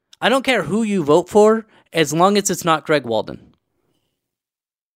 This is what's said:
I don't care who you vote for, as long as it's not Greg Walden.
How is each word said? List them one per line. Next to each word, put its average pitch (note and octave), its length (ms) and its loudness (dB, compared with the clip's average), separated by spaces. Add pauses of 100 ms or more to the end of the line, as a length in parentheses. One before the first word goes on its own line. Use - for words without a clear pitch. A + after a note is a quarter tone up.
(220)
I F3 80 2
don't C4 160 0
care A#3 180 0
who F#3+ 200 -4
you G3+ 200 -2
vote D#3 260 2
for, G#3+ 360 2 (280)
as D#3 200 -2
long F#3 240 2
as G3 120 -2
it's F3+ 160 -6
not D#3+ 200 0
Greg D3 200 0
Walden. A2 480 -8 (1400)